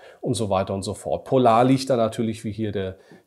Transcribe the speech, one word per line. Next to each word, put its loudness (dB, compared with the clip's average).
und -4
so -4
weiter 0
und -4
so -6
fort. -6
Polarlichter 4
natürlich, -2
wie -6
hier -6
der -6